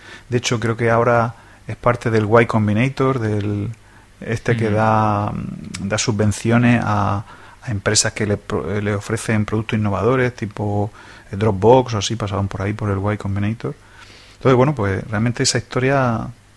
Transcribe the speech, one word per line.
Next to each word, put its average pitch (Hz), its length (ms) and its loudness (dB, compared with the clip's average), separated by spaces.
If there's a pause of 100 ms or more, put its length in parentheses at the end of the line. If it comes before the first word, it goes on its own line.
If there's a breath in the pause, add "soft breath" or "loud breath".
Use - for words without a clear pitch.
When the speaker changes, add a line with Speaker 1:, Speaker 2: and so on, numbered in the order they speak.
(300 loud breath)
Speaker 1:
de 123 80 -2
hecho 123 220 -2
creo 113 180 0
que 117 120 0
ahora 117 460 2 (320 loud breath)
es 113 80 -8
parte 120 340 0
del 110 180 2 (140)
Y 120 60 6
Combinator, 123 720 0
del 104 500 -2 (520 soft breath)
este 113 360 -2
que 110 100 0
Speaker 2:
Ujú. 104 80 0
Speaker 1:
da, 107 560 2 (500)
da 98 180 -2
subvenciones 113 840 2
a, 101 420 -2 (380 loud breath)
a 123 80 -6
empresas 107 420 0
que 107 120 -2
le 101 120 0
pro-, 92 440 -4
le 104 140 -2
ofrecen 107 500 -2
productos 110 320 -2
innovadores, 107 580 0
tipo, 104 560 -4 (400 loud breath)
eh, 101 40 -8
Dropbox 113 600 4
o - 40 0
así, 110 160 -4
pasaban 98 320 -4
por - 160 -8
ahí 101 100 -2
por 107 160 -4
el 98 240 -2
Y 101 40 -4
Combinator. 104 580 -4 (600 loud breath)
Entonces, 127 200 4
bueno, 139 180 4
pues 101 340 -2
realmente 113 340 0
esa 127 160 0
historia 127 680 0 (300)